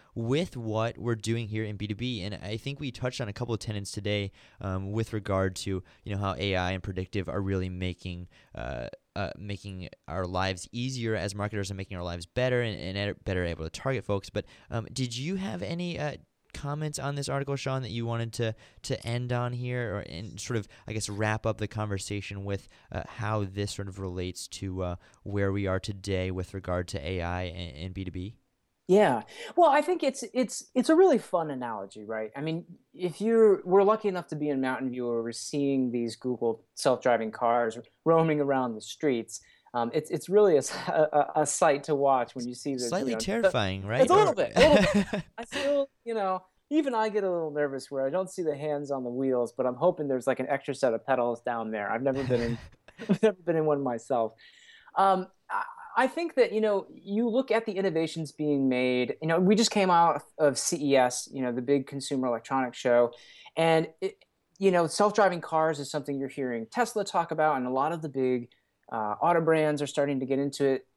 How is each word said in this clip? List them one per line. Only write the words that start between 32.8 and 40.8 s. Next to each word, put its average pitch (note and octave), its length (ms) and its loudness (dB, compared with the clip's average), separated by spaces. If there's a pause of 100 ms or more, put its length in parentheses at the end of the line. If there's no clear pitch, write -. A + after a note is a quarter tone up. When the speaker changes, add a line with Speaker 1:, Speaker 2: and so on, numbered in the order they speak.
Speaker 2:
if F3+ 300 -6
you're, A3 420 6
we're F#3+ 200 6
lucky G#3+ 240 4
enough F3+ 220 -2
to - 60 -6
be D3+ 140 -2
in C3+ 120 0
Mountain C3 280 -2
View B2 180 -4
where A#2 140 0
we're A#2 100 -4
seeing C#3 600 0
these A#2 240 -2
Google A#2 480 -2 (100)
self-driving A#2 560 2
cars A#2 480 0 (260)
roaming D#3+ 380 4
around C3 320 0
the G#2+ 80 -10
streets. - 600 -2 (340)
Um, A#2 180 0
it's, D#3 160 -2
it's - 180 -6
really G3 280 6
a - 20 8
s-, - 240 -2